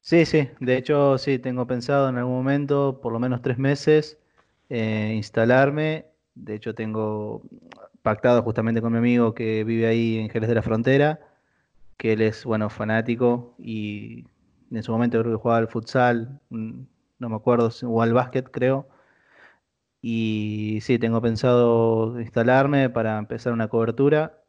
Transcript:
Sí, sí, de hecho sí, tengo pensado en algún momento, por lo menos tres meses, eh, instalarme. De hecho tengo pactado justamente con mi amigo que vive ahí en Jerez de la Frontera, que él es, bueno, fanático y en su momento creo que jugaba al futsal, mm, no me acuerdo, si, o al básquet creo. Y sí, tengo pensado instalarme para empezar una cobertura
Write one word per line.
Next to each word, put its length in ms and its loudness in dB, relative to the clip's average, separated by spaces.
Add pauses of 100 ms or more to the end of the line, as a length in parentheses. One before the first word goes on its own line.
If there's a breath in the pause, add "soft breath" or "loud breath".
Sí, 240 4
sí, 240 0 (100)
de 160 0
hecho 400 2
sí, 220 -2
tengo 280 -6
pensado 440 0
en 80 -4
algún 160 -2
momento, 640 -2
por 100 -6
lo 80 -4
menos 220 -2
tres 160 -2
meses, 640 0 (500)
eh, 480 -2
instalarme. 880 2 (300)
De 220 -12
hecho 180 -10
tengo 680 -6 (640)
pactado 400 4
justamente 400 -2
con 100 -2
mi 60 0
amigo 340 4
que 320 -4
vive 220 0
ahí 320 0
en 100 -6
Jerez 220 -2
de 60 4
la 40 4
Frontera, 600 2 (760 soft breath)
que 160 -2
él 80 0
es, 240 0
bueno, 240 -2
fanático 920 -2
y 680 -10 (440)
en 120 -8
su 100 -6
momento 280 2
creo 120 -2
que 80 -4
jugaba 200 2
al 80 -2
futsal, 720 -2 (120)
mm, 300 -10 (400)
no 100 -8
me 60 -4
acuerdo, 340 2
si, 160 -12
o 160 2
al 100 2
básquet 380 0
creo. 360 -2 (1160 soft breath)
Y 800 -4
sí, 160 2
tengo 240 0
pensado 1000 2
instalarme 680 2
para 260 -2
empezar 380 -6
una 140 -2
cobertura 680 0 (140)